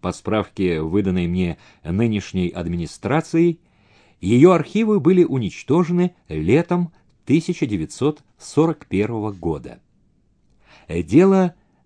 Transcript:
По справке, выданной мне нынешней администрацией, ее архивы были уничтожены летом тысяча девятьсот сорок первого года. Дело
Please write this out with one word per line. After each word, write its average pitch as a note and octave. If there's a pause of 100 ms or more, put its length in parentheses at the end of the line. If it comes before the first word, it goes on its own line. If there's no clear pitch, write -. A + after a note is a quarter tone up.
По F2+
справке, F#2
выданной F2+
мне F2 (260)
нынешней G2
администрацией, G2+ (600)
ее B2
архивы G3+
были F3
уничтожены F3 (120)
летом D#3 (340)
тысяча E3
девятьсот A2 (140)
сорок -
первого G#2+
года. D#2 (1080)
Дело E3 (300)